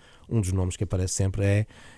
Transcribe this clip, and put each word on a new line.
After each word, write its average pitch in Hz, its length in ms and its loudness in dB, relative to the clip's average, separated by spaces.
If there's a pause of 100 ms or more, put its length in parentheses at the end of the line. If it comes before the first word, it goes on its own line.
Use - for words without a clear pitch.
(280)
um 113 140 0
dos 92 100 -2
nomes 92 240 0
que - 80 -2
aparece 92 300 -2
sempre 98 280 0
é, 101 240 2 (320)